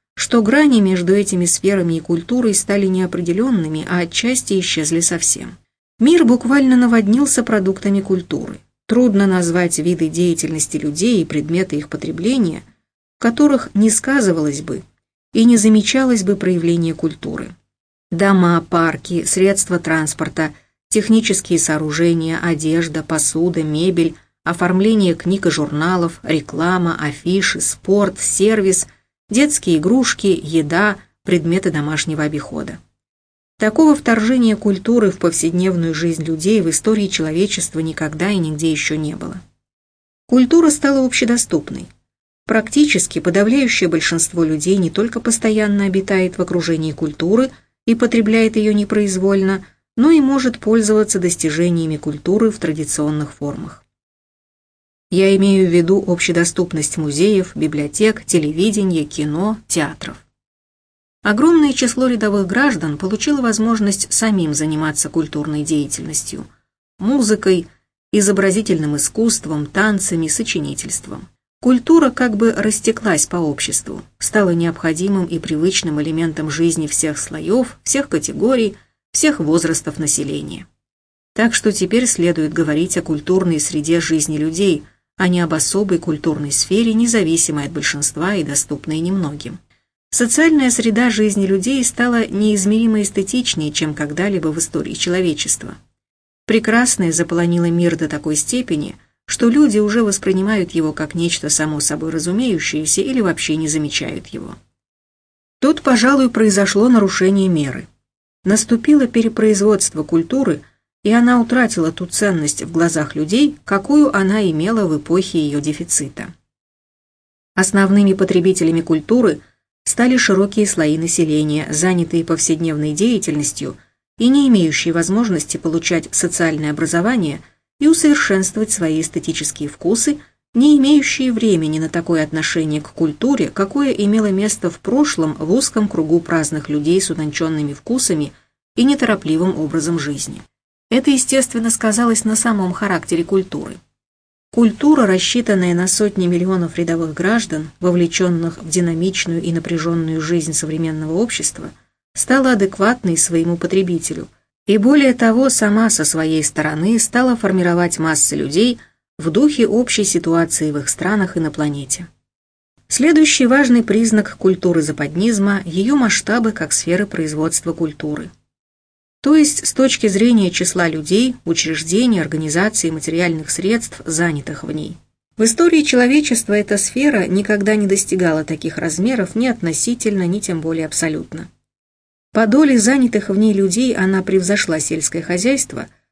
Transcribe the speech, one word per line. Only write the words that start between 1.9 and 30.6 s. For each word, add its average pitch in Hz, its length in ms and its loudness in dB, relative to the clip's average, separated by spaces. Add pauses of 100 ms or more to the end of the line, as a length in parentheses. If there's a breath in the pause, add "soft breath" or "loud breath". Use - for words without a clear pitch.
и 160 40 -2
культурой 190 540 -2
стали 202 320 0
неопределёнными, 180 1040 -2
а 175 100 -2
отчасти 202 580 -2
исчезли 165 440 -2
совсем. 165 560 -4 (420)
Мир 320 240 6
буквально 254 540 4
наводнился 233 640 4
продуктами 196 560 0
культуры. - 600 -4 (280)
Трудно 226 380 4
назвать 175 540 0
виды 160 300 0
деятельности 160 680 -2
людей 165 460 0
и - 20 -10
предметы 160 500 -2
их 147 140 -6
потребления, 175 720 -2 (560)
в - 60 -18
которых 269 500 2
не 214 160 4
сказывалось 175 720 0
бы - 220 -8 (500)
и 226 100 4
не 233 140 8
замечалось 220 640 4
бы 190 120 2
проявление 170 580 0
культуры. - 600 -8 (560)
Дома, 175 580 4
парки, 165 560 -2
средства 190 540 0
транспорта, 156 760 -4 (360 loud breath)
технические 214 680 2
сооружения, 160 840 0
одежда, 160 600 -2
посуда, 165 640 -2
мебель, 165 500 0 (300 loud breath)
оформление 185 720 2
книг 190 320 -2
и - 20 2
журналов, 160 720 -2
реклама, 170 800 -2
афиши, 170 580 -2
спорт, 202 600 -2
сервис, 196 680 0 (420 soft breath)
детские 220 480 0
игрушки, 208 500 0
еда, 165 680 0 (260 loud breath)